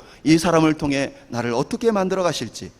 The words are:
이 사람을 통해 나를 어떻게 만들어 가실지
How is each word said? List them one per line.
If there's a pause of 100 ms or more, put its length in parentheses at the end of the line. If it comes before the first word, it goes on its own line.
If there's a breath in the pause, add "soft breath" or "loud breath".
(220 loud breath)
이
사람을
통해 (160)
나를
어떻게
만들어
가실지